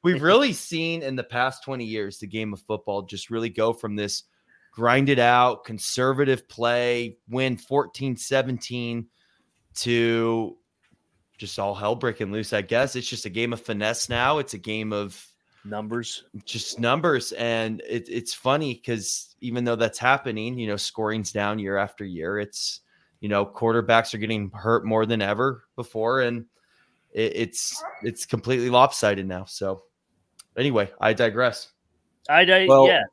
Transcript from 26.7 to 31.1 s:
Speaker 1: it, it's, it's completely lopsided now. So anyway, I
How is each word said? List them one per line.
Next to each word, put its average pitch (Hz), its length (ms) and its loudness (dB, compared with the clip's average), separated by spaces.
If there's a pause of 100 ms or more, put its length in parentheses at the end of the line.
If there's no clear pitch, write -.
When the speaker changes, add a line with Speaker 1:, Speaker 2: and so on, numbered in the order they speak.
Speaker 1:
it, 110 240 -2
it's, - 480 -4 (200)
it's - 240 -6
completely 123 420 0
lopsided 107 580 4
now. 92 200 -8
So 95 380 -6 (760)
anyway, 120 320 2 (100)
I 110 140 4